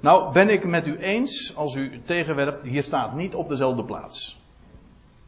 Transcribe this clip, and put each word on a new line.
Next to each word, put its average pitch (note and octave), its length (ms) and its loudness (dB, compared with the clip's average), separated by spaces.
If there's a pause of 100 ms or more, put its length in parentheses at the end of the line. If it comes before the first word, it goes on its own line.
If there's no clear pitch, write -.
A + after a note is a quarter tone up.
Nou C#3+ 320 6
ben F#3+ 160 6
ik G#3 160 4
met E3+ 220 0
u D3+ 100 -4
eens A3 600 -4
als D3+ 180 -4
u C3 300 -6
tegenwerpt, D3 580 -2
hier C#3 200 -2
staat B2+ 320 -2
niet F3 200 -6
op - 140 -4
dezelfde C3 360 0
plaats. - 560 -12 (880)